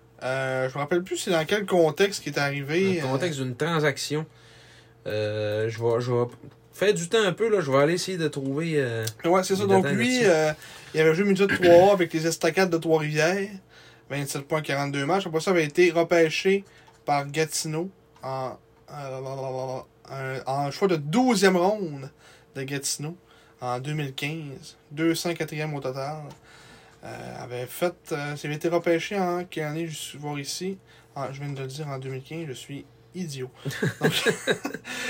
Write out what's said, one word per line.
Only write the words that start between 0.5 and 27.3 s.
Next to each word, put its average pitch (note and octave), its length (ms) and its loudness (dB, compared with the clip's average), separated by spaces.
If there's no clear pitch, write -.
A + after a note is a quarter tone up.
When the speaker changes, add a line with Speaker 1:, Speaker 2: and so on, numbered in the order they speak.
Speaker 1:
je C3 60 -8
me C#3+ 60 -6
rappelle F3 220 0
plus E4+ 140 -6
c'est - 140 -4
dans D#3+ 140 2
quel G3+ 220 0
contexte F#3 560 2
qu'il D3+ 100 -6
est D3+ 60 -4
arrivé, D3 580 0
Speaker 2:
Dans D#3 60 -2
le C3 60 -2
Speaker 1:
euh. C3 40 0
Speaker 2:
contexte D3 280 -2
d'une B2+ 160 -4
transaction. D3+ 680 0
Euh, G#2+ 640 -2
je A2 140 -8
vais, A#2 180 2
je B2 120 -4
vais A#2+ 120 2
faire G3 220 2
du E3+ 140 -4
temps A3+ 140 4
un F#3 100 2
peu, A3 180 0
là. G3+ 100 4
Je C#3+ 100 -4
vais C3+ 80 6
aller D#3 160 6
essayer F#3 240 -4
de D#3+ 100 0
trouver, C#3+ 480 -4
euh, A#2 280 0
Speaker 1:
Ouais, F#3 180 4
c'est F#3+ 120 0
ça. G3 60 -2
Speaker 2:
les G3 60 2
Speaker 1:
Donc, F#3+ 160 8
Speaker 2:
détails F#3+ 140 0
Speaker 1:
lui, A#3+ 120 2
Speaker 2:
là-dessus. G3+ 80 6
Speaker 1:
euh, D#3 220 4
il D#3 60 2
avait D#3+ 140 6
joué G3 100 2
midget G3 220 4
trois F3+ 440 10
A - 20 6
avec F3+ 220 2
les D#3+ 120 0
Estacades E3+ 440 2
de E3 80 2
Trois-Rivières. D#3+ 720 2
Vingt-sept C#3 400 -6
points, D#3 140 0
quarante-deux C#3+ 420 -2
matchs. F3+ 220 0
Après D#3+ 140 -2
ça, G3 100 0
il F#3 40 2
avait E3 120 4
été F3 240 4
repêché E3+ 760 2
par C#3+ 260 0
Gatineau D#3+ 600 -2
en, C3 340 -8
euh, C3 1600 -8
en C#3 240 -2
choix G3 180 0
de F3 80 2
douzième F#3 600 4
ronde E3+ 540 0
de C3+ 80 -6
Gatineau C#3+ 540 -6
en B2 180 -4
deux C#3 140 -6
mille C#3+ 220 -4
quinze. C#3+ 600 -10
Deux E3 240 0
cent E3+ 200 -2
quatrième D#3 400 -6
au C#3 60 -6
total. C3+ 360 -6
Euh, A#2+ 400 -12